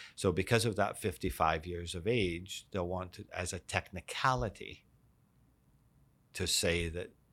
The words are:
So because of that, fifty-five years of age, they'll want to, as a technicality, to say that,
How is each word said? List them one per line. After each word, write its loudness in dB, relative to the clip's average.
So 2
because 4
of 2
that, 2
fifty-five 2
years -6
of -4
age, 0
they'll -2
want -4
to, -14
as -4
a -6
technicality, -2
to -2
say 2
that, -6